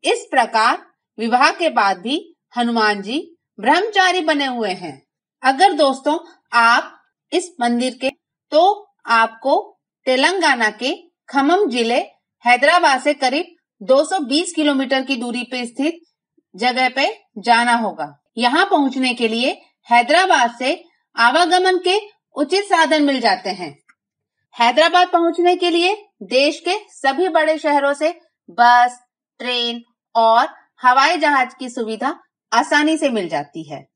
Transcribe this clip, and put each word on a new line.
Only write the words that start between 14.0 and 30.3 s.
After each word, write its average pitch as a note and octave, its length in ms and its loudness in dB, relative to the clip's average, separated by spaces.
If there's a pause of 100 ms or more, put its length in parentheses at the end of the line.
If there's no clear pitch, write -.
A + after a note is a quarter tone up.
सौ F#4+ 160 -4
बीस D4+ 340 -4
किलोमीटर C4+ 480 -2
की C4 140 -6
दूरी A#3+ 280 -8
पे B3 220 -8
स्थित C#4 340 -6 (560)
जगह B3 340 -2
पे C4+ 160 -2 (320)
जाना A#3 380 2
होगा। D#3+ 420 -6 (200)
यहाँ B3+ 280 0
पहुँचने C4 480 -2
के A#3 140 -4
लिए A#3 240 -2 (360)
हैदराबाद B3+ 720 2
से D4 240 -4 (320)
आवागमन F4 640 2
के F#4 220 0 (360)
उचित F4+ 300 -2
साधन D#4 380 2
मिल C#4 160 0
जाते G3 300 -2
हैं। F3 260 -10 (800)
हैदराबाद D#4+ 520 4
पहुँचने F4 480 2
के F4 140 -2
लिए F4 260 0 (280)
देश C4 360 0
के F#4 180 -4 (120)
सभी C4+ 400 -2
बड़े D#4 280 0
शहरों C#4+ 360 0
से D4+ 180 -2 (380)
बस, A#3+ 480 4 (420)
ट्रेन A#3+ 420 -6 (340)
और A#3 320 4 (340)